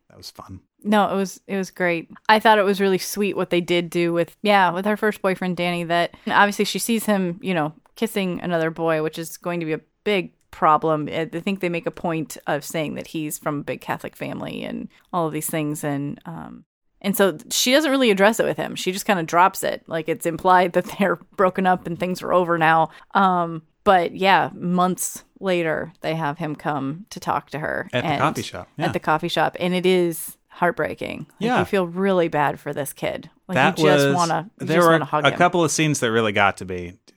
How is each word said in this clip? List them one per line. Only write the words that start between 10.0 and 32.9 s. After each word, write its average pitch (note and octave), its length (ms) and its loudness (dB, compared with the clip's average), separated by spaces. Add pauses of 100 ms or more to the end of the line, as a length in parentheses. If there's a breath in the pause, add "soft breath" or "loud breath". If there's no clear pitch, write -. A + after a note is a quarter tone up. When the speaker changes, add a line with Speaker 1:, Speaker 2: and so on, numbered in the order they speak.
Speaker 2:
big F#3+ 300 -2 (160)
problem. D3+ 580 2
I, D#3+ 260 -4
I E3+ 60 -8
think G3 200 -4
they F3+ 100 -2
make E3+ 160 -6
a D#3+ 60 -4
point D#3+ 440 -6 (120)
of C#3+ 180 -4
saying C#3+ 300 -6
that - 120 -10
he's D3+ 300 -8
from D3 220 -4
a B2+ 40 -8
big - 160 -8
Catholic - 360 -8
family - 480 -10
and A1+ 260 -10 (240 soft breath)
all E3+ 140 -2
of D3+ 60 -6
these D#3 160 -6
things. D3+ 340 -4
And, C#3+ 420 -4
um, - 400 -14 (340)
and G3 160 -2
so F#3 220 2 (140)
she - 200 2
doesn't D4+ 200 4
really C4 200 4
address G3 280 4
it E3 60 2
with D3 120 -2
him. - 180 -6
She - 160 -4
just F#3+ 140 -8
kinda F#3 180 0
drops E3+ 400 2
it. - 240 -4
Like, D#3+ 220 -6
it's D#3+ 160 -4
implied F3 480 4
that F3+ 120 0
<laughs> - 140 -8
they're F3 180 2 (200)
broken F#3+ 300 2
up F3+ 200 2
and E3+ 120 -6
things F3+ 240 -4
are - 100 -2
over E3+ 240 2
now. D#3+ 320 4 (240 loud breath)
Um, F3 480 2 (220)
but F3+ 320 4
yeah, F3 380 4
months F3+ 680 -2 (160)
later, E3+ 640 -2
they D#3+ 140 -4
have D3+ 240 -4
him D#3 160 -6
come D3 560 -6
to - 80 -14
talk - 320 -4
to C#3 80 -8
her - 340 -6
Speaker 1:
At B2 100 0
the - 60 -4
Speaker 2:
and C3+ 120 -2
Speaker 1:
coffee C3 200 0
shop, F2+ 260 -12 (100)
yeah. D#3 80 -2
Speaker 2:
at D#3+ 80 -2
the F3 60 -4
coffee E3 300 0
shop. D#3 300 -2
And F3+ 140 -2
it F3+ 120 0
is F3+ 520 0 (120)
heartbreaking. - 680 -4 (100)
Like, - 100 -20
Speaker 1:
Yeah. A3+ 200 0
Speaker 2:
you A2 60 2
feel F#3+ 220 0
really F3+ 400 0
bad D3 320 -2
for D3 140 -10
this C#3+ 200 -6